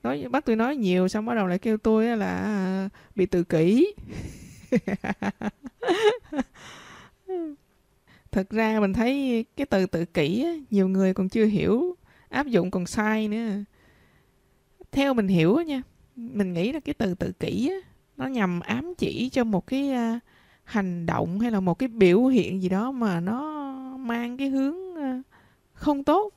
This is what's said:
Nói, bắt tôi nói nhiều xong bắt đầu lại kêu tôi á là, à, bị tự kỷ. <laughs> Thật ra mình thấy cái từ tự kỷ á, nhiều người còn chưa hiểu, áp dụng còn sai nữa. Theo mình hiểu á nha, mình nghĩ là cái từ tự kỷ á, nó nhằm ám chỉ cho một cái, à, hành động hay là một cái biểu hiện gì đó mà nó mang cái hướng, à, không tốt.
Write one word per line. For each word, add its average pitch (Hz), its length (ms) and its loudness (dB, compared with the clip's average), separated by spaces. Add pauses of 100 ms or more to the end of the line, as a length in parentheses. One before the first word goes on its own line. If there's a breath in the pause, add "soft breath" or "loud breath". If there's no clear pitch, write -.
Nói, 269 280 -4
bắt 269 160 0
tôi 226 100 2
nói 247 200 0
nhiều 185 320 2
xong 214 180 -4
bắt 240 80 -2
đầu 208 120 0
lại 185 120 0
kêu 220 180 0
tôi 220 320 2
á 233 80 0
là, 185 220 -2
à, 190 500 -2 (260 soft breath)
bị 185 120 2
tự 175 180 0
kỷ. 214 500 4 (760 loud breath)
<laughs> 196 440 -2 (3250 loud breath)
Thật - 180 -2
ra 220 300 2
mình 196 120 2
thấy 240 520 0 (120)
cái 277 100 -2
từ 190 200 2
tự 165 180 -2
kỷ 165 400 0
á, 339 80 0 (180)
nhiều 196 180 4
người 190 260 2
còn 190 140 -2
chưa 226 160 2
hiểu, 214 520 2 (320 soft breath)
áp 269 180 -2
dụng 185 240 2
còn 180 160 -4
sai 214 420 0
nữa. 208 360 -4 (1300 soft breath)
Theo 277 220 2
mình 208 140 0
hiểu 180 280 6
á 339 80 0
nha, 277 180 -4 (340)
mình 202 360 -4
nghĩ 180 200 -2
là 311 80 -6
cái 285 140 -6
từ 185 200 -2
tự - 180 -6
kỷ 226 360 -4
á, 381 80 -4 (400)
nó 262 100 -6
nhằm 190 340 -2
ám 285 380 -6
chỉ - 300 -2
cho 262 160 0
một 208 220 -2
cái, 277 240 -2
à, 233 300 -2 (460 soft breath)
hành 180 400 -4
động 170 340 -2
hay 240 100 0
là 208 100 2
một 180 180 0
cái 262 100 -2
biểu 220 380 6
hiện 202 360 2
gì 185 60 0
đó 214 240 0
mà 214 280 0
nó 220 220 -2 (540)
mang 240 400 -6
cái 277 120 -2
hướng, 330 480 -2
à, 262 260 -6 (500 soft breath)
không 285 320 -2
tốt. 392 320 2